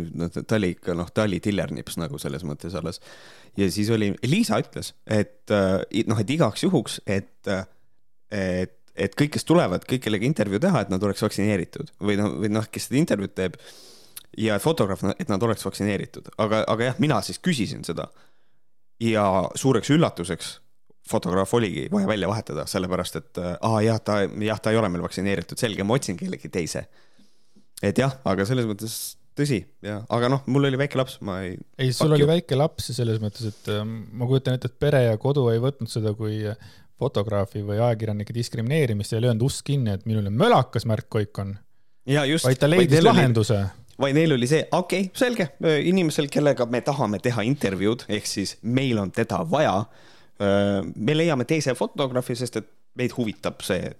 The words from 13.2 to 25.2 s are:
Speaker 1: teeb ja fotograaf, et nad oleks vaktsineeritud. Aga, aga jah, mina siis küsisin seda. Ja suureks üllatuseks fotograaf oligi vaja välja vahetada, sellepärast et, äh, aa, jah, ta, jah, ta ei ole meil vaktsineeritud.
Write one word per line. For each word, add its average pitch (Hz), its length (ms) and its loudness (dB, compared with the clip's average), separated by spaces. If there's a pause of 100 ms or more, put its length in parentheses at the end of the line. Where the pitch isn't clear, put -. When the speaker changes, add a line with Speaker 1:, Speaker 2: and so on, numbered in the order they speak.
Speaker 1:
teeb 92 240 -4 (760)
ja 107 260 0
fotograaf, 101 460 0 (100)
et - 160 -8
nad 98 120 0
oleks 113 200 0
vaktsineeritud. 101 760 -6
Aga, 110 300 2
aga 113 220 0
jah, 123 100 -4
mina 135 240 2
siis - 160 -10
küsisin 123 480 -2
seda. 80 220 -8 (920)
Ja 110 220 2 (320)
suureks 131 360 2
üllatuseks 101 580 2 (580)
fotograaf 110 480 0
oligi 113 360 0
vaja 202 180 0
välja 101 180 0
vahetada, 87 400 -4
sellepärast 90 520 -4
et, - 200 -12
äh, 87 160 -4
aa, 110 280 0
jah, 110 180 2
ta, 104 220 0
jah, 107 360 -2
ta 110 140 0
ei 110 60 4
ole 107 120 2
meil 87 140 -4
vaktsineeritud. 95 560 -4